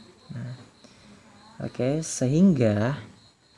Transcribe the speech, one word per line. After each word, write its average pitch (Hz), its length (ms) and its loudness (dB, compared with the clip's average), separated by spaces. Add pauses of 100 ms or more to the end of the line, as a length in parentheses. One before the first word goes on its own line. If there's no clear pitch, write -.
(300)
Nah, 123 240 -12 (1120)
oke, 139 400 -4
sehingga, 127 880 2 (640)